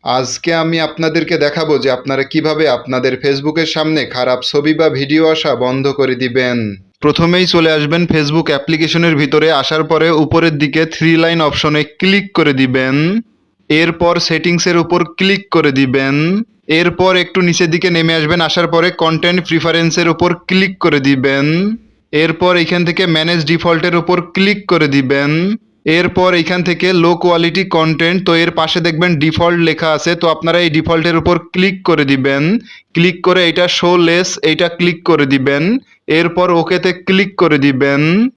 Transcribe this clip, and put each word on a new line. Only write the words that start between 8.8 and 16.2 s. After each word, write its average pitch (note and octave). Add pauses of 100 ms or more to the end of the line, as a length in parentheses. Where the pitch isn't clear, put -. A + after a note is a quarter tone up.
ভিতরে, D3+
আসার D#3
পরে D#3 (120)
উপরের D#3+
দিকে D3+
থ্রি D#3+
লাইন E3
অপশনে D3+ (160)
ক্লিক G3
করে D3
দিবেন। C3 (760)
এরপর E3+
সেটিংসের E3+
উপর E3+ (140)
ক্লিক F#3+
করে D#3
দিবেন। C3+ (540)